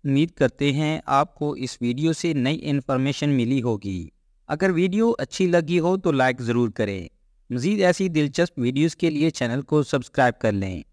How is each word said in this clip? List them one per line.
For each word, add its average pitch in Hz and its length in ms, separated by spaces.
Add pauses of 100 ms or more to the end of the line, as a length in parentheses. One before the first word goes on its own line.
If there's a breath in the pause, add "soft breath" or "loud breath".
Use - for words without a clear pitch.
उम्मीद 143 260
करते - 420
हैं 151 360
आपको 143 480
इस - 260
वीडियो 135 300
से 165 220
नई 135 200
इन्फॉर्मेशन 143 760
मिली 131 300
होगी। 98 520 (360)
अगर 156 220
वीडियो 190 400 (100)
अच्छी 185 260
लगी 170 300
हो 175 200
तो 180 160
लाइक 127 300
ज़रूर 117 280
करें। 98 380 (420)
मज़ीद 165 300
ऐसी 185 280
दिलचस्प 151 500
वीडियोज़ 135 380
के 165 140
लिए 156 200
चैनल 123 320
को 151 200
सब्सक्राइब 127 580
कर 110 120
लें। 95 300 (100)